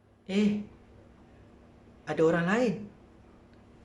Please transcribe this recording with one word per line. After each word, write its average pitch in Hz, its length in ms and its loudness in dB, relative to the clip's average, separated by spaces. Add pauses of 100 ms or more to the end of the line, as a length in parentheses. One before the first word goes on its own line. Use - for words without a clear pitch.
(280)
"Eh, 208 320 0 (1500)
ada 151 160 -4
orang 170 260 2
lain. 226 240 0 (1080)